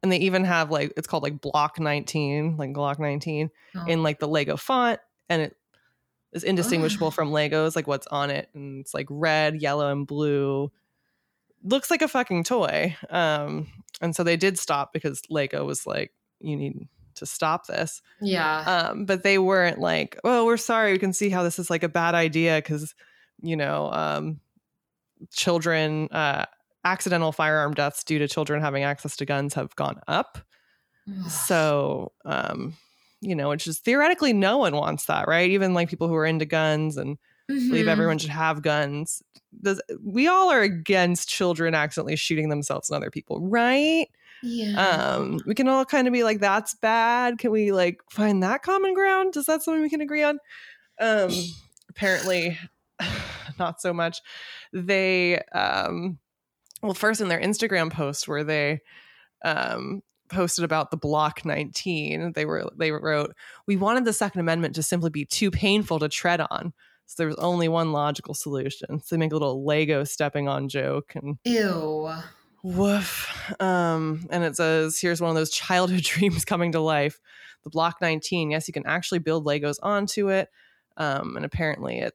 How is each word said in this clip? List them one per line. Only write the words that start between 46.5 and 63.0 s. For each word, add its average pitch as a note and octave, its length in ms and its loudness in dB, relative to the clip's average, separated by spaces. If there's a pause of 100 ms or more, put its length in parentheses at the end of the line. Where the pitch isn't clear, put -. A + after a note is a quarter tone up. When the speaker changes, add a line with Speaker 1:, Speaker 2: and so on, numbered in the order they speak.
Speaker 1:
bad. A#3 600 2
Can A#3+ 140 0
we, G#3+ 200 2
like, F3+ 380 2
find G#3 340 2
that A#3+ 200 0
common F#4+ 300 2
ground? F#4+ 440 2
Is C#4+ 80 -4
that D#4 160 2
something D#4+ 200 0
we D4+ 80 0
can D4+ 120 -2
agree D4+ 220 0
on?" D4 160 2 (600)
Um, G#3+ 320 2
<sighs> - 580 -8
apparently F3+ 680 0 (420)
<laughs> - 600 -8
not E3+ 220 -4
so F3+ 120 -2
much. E3+ 260 -2 (520)
They, F#3 680 2 (140)
um, C#3+ 640 -2 (640)
well, G3+ 120 -2
first G#3+ 280 0
in G3+ 60 0
their E3+ 140 2
Instagram G3 500 0
post D3 360 -4
where D3+ 160 -2
they, D3 360 0 (640)
um, D3+ 560 -4 (280)
posted F3 360 0
about D#3+ 260 0
the E3 60 -4
Block D3+ 480 0
nineteen, D#3 880 -4
they D3+ 120 -2
were, D#3 300 -4
they D#3+ 160 -2
wrote, D3+ 420 -2 (340)